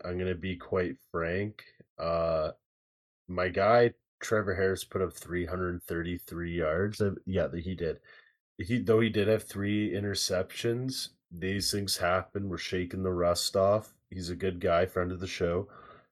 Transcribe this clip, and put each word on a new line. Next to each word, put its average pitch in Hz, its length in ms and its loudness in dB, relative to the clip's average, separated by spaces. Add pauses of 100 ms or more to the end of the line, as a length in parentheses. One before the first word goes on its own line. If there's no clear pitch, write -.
I'm 90 120 -4
gonna 92 200 -2
be 90 200 -6
quite 87 400 -2 (140)
frank. 90 540 -2 (340)
Uh, 82 540 0 (760)
my 90 220 0
guy, 113 460 6 (280)
Trevor 101 320 0
Harris, 95 300 2
put - 180 -2
up 87 100 0
three 87 340 -4
hundred 90 360 -4
thirty-three 85 760 -6
yards. 85 440 0
Uh, 101 140 2 (120)
yeah, 90 220 0
th-, 85 160 -6
he 92 100 -4
did. 82 240 -4 (600)
He, 110 220 -2
though 110 200 6
he 113 80 4
did 104 180 2
have 107 160 4
three 104 500 -2
interceptions, 101 1160 -2 (240)
these 95 400 -2
things 98 240 -2
happen. 92 520 -2
We're 85 100 -4
shaking 92 440 -4
the 92 100 0
rust 87 440 2
off. 101 380 4 (160)
He's 87 200 -8
a 90 60 -4
good 90 240 -2
guy, 90 260 4
friend 90 240 -2
of 90 80 -6
the 92 80 -6
show. 90 420 -2 (420)